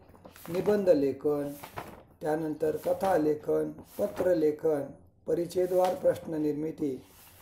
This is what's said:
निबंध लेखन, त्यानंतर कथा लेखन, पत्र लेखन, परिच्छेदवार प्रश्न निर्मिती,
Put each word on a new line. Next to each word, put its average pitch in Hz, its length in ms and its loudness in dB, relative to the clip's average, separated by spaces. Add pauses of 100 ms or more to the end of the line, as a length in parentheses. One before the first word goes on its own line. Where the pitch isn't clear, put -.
(500)
निबंध 185 400 2
लेखन, 143 600 2 (720)
त्यानंतर 156 540 -2
कथा 180 420 2
लेखन, 151 540 0 (280)
पत्र 185 340 2
लेखन, 156 480 2 (460)
परिच्छेदवार 180 680 2
प्रश्न 170 380 0
निर्मिती, 151 680 -2 (400)